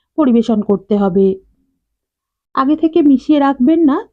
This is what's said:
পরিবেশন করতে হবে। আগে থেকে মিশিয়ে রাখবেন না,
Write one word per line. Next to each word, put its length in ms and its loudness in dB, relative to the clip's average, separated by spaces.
পরিবেশন 440 0
করতে 340 -4
হবে। 300 0
আগে 220 -2
থেকে 260 -2
মিশিয়ে 360 2
রাখবেন 460 0
না, 120 2